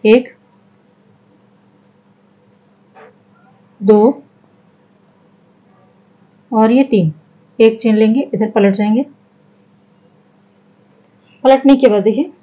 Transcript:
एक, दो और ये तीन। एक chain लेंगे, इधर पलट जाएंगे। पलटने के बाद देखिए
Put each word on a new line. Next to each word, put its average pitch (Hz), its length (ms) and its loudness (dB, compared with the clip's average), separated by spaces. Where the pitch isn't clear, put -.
एक, 240 300 0
दो 214 400 2
और 220 200 0
ये 262 120 2
तीन। 180 300 -2
एक 226 220 2
chain 214 140 0
लेंगे, 220 380 -2
इधर 214 160 -4
पलट 202 240 0
जाएंगे। 214 320 -4
पलटने 269 320 2
के 262 120 0
बाद 208 160 0
देखिए 220 200 -2